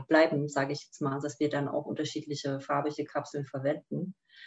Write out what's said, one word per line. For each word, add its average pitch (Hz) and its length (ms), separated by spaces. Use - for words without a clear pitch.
bleiben, 160 400
sage 143 240
ich 143 140
jetzt - 160
mal, 139 180
dass 147 220
wir 147 80
dann 143 180
auch 147 180
unterschiedliche 143 760
farbige 147 420
Kapseln 143 420
verwenden. 147 680